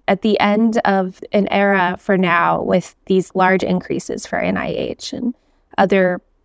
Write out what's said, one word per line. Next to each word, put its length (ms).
at 160
the 160
end 460
of 360
an 180
era 480
for 180
now 460
with 320
these 280
large 300
increases 640
for 100
N 180
I 120
H 440
and 220
other 440